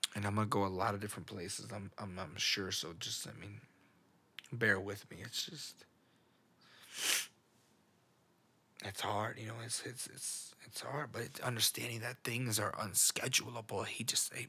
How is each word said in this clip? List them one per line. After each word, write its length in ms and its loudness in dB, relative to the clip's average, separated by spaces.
And 120 0
I'm 80 2
gonna 120 4
go 180 4
a 40 2
lot 260 2
of 60 -2
different 260 -6
places, 480 -6
I'm, 240 -6
I'm, 200 -6
I'm 180 -6
sure, 340 2
so 280 -2
just, 280 -4
I 140 -10
mean, 200 -10
bear 280 6
with 300 -6
me. 120 -12
It's 240 -4
just, 380 -10
it's 160 -4
hard, 380 0
you 80 -8
know, 80 -6
it's, 200 -2
it's, 240 -6
it's, 460 -6
it's 140 -10
hard, 320 -2
but 100 -2
it's 180 -6
understanding 600 2
that 240 -4
things 340 2
are 140 4
unschedulable. 1120 4
He 180 -4
just, 280 2
it 160 -6